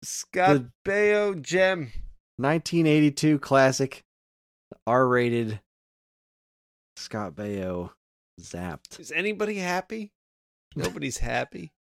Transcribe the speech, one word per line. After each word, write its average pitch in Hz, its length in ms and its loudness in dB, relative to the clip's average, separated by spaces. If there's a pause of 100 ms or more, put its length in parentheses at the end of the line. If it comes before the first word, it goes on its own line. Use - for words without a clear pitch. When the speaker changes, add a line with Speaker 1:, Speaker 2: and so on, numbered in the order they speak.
Speaker 1:
Scott - 540 2
Speaker 2:
the 120 140 -4 (200)
Speaker 1:
Baio 208 500 2
gem. 175 500 0 (480)
Speaker 2:
nineteen 160 480 2
eighty-two 151 520 4
classic, 135 640 2 (840)
R-rated 120 760 2 (1400)
Scott 104 360 -10
Baio 92 580 -6 (500)
Zapped. 87 580 -12
Speaker 1:
Is - 100 -18
anybody 208 460 -4
happy? 190 560 -6 (640)
Nobody's 143 400 -6
happy. 123 560 -4 (120)